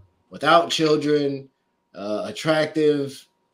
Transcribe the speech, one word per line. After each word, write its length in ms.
without 400
children, 800
uh, 300
attractive, 1000